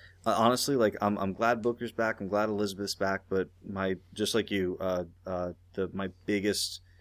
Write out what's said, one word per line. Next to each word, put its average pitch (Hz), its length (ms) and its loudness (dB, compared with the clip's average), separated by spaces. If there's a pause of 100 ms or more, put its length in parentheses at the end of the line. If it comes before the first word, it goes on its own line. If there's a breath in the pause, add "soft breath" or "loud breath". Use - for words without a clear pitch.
(260 loud breath)
uh, 110 100 2
honestly, 120 400 4
like, 107 240 4
I'm, 104 200 2
I'm 95 140 -2
glad 113 280 2
Booker's 117 300 -2
back. 110 300 -2
I'm 98 60 -6
glad 104 220 2
Elizabeth's 101 460 -2
back. 95 340 -2
But 92 200 0 (140)
my, 95 340 -2 (180)
just 104 180 -2
like 104 160 0
you, 92 320 0
uh, 92 220 0 (240)
uh, 90 240 -4 (220)
the, 95 200 -4
my 95 160 -6 (160)
biggest, 104 560 0 (200 soft breath)